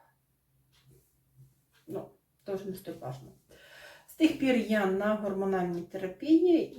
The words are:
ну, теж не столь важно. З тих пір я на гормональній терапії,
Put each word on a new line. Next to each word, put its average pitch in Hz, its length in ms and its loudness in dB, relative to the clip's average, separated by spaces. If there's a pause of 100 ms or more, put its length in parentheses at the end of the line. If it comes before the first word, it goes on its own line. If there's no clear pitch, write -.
(1900)
ну, - 220 -10 (360)
теж 196 200 -8
не 185 100 -8
столь - 260 -12
важно. - 300 -12 (760)
З - 60 -20
тих - 260 2
пір 262 160 2
я 214 300 2
на 202 300 2
гормональній 190 680 -2
терапії, 285 960 2